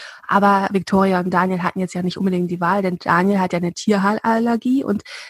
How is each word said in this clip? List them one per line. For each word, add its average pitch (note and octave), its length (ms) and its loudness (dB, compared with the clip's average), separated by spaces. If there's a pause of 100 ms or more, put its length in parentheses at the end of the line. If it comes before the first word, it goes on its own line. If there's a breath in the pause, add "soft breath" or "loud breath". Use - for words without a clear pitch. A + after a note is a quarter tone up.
(260 loud breath)
Aber G3 460 4
Victoria F#3+ 480 2
und F3+ 80 -4
Daniel F3+ 340 0
hatten F#3 180 -4
jetzt F3+ 120 -4
ja F3+ 100 -6
nicht F3+ 140 -4
unbedingt F3+ 340 0
die F3 100 -6
Wahl, F#3 200 0
denn F3+ 180 -2
Daniel F#3+ 420 2
hat F3+ 120 -2
ja F3 60 0
eine F3 160 -2
Tierhaallergie A3+ 1120 0
und G3+ 180 -2 (280 loud breath)